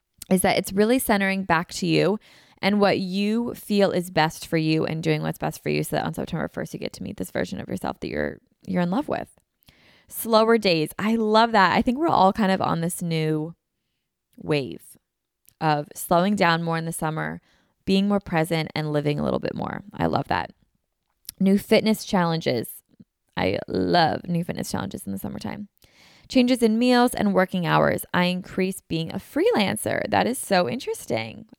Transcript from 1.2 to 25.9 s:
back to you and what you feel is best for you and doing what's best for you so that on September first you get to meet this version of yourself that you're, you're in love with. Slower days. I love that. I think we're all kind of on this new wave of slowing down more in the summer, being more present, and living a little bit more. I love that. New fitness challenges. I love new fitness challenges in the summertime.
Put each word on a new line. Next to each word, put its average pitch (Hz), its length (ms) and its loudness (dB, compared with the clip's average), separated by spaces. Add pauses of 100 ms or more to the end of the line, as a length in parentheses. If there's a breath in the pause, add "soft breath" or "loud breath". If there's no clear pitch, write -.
back 165 300 0
to 180 120 -2
you 160 320 2 (420 soft breath)
and 202 200 2
what 196 180 4
you 202 540 -2
feel 202 380 2
is 180 200 -2
best - 360 0
for 165 100 0
you 160 280 2
and 160 160 -4
doing 156 200 0
what's 160 160 -4
best 156 260 -6
for 156 60 -4
you 151 160 0
so - 100 -4
that 151 100 0
on 160 80 -4
September - 360 -6
first - 240 -10
you - 80 -12
get - 100 -8
to - 120 -14
meet - 120 -10
this - 160 -8
version - 300 -6
of - 80 -12
yourself - 320 -6
that - 80 -8
you're, 73 300 -6 (280)
you're 185 140 -2
in 175 100 -2
love 262 160 -4
with. - 320 -6 (720 soft breath)
Slower 220 480 4
days. 170 320 2 (100)
I 220 160 0
love 220 380 4
that. 190 240 4
I - 40 4
think 247 160 0
we're 320 120 0
all 190 240 6
kind 190 180 2
of 190 100 0
on 165 200 0
this 170 200 -4
new 160 540 -2 (800)
wave 147 460 -4 (800)
of 151 340 0
slowing 185 420 0
down 170 280 2
more 165 120 -2
in 165 100 -4
the 165 60 -6
summer, 160 480 -6 (460)
being 196 220 4
more 202 120 2
present, 160 540 -2
and 151 180 -4
living 147 280 0
a - 40 -2
little 64 140 0
bit - 160 -4
more. - 300 -8 (100)
I 85 140 -2
love - 200 -2
that. 85 260 -4 (840)
New 196 200 4
fitness 220 440 2
challenges. 165 760 -2 (560)
I 92 300 0
love 165 600 2
new 175 160 -2
fitness - 280 -6
challenges 196 340 -6
in 196 60 -8
the 196 80 -8
summertime. 208 480 -10 (600 soft breath)